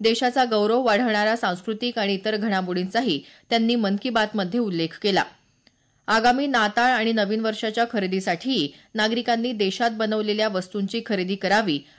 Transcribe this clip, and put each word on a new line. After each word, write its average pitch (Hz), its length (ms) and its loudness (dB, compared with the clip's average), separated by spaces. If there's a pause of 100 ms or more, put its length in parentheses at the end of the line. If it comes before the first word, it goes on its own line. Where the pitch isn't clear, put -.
देशाचा 247 440 2
गौरव 220 380 2
वाढवणाऱ्या 220 540 2
सांस्कृतिक 220 640 -4
आणि 202 160 0
इतर 214 220 -2
घडामोडींचाही 185 880 0 (280)
त्यांनी 233 240 2
मन 208 280 2
की 254 80 -4
बातमध्ये 214 500 0
उल्लेख 170 280 -2 (140)
केला. 196 220 2 (840)
आगामी 240 400 2
नाताळ 240 460 2
आणि 226 200 2
नवीन 220 280 0
वर्षाच्या 220 520 -2
खरेदीसाठीही 190 800 -2 (220)
नागरिकांनी 226 580 0
देशात 208 380 0
बनवलेल्या 214 580 -2
वस्तूंची 196 580 -4
खरेदी 190 300 -2
करावी, 190 440 0 (180)